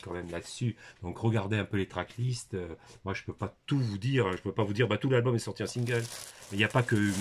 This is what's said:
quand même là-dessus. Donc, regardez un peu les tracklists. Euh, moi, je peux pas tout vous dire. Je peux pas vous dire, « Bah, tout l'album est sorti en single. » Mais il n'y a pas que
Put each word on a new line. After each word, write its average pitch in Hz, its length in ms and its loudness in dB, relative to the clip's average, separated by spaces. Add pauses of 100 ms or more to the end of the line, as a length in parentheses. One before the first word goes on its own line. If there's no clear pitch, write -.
quand 90 100 -8
même 87 180 -6
là-dessus. 101 440 -4 (280)
Donc, 87 140 -6
regardez 107 400 0
un 98 80 0
peu 104 120 -2
les 95 100 0
tracklists. 117 680 -4
Euh, 87 120 -4 (380)
moi, 95 80 -2
je - 100 -6
peux - 100 -8
pas - 220 -6 (120)
tout 143 120 2
vous 107 180 0
dire. 117 380 2
Je 90 60 -6
peux 98 100 -4
pas 110 120 2
vous 101 100 0
dire, « 120 160 2
Bah, - 80 2
tout 139 120 0
l'album 123 260 4
est 110 40 2
sorti 107 240 -6
en - 40 -2
single. » 120 340 0 (500)
Mais 98 60 -2
il - 0 -
n'y 107 60 6
a 104 60 4
pas 127 140 4
que 117 120 4 (260)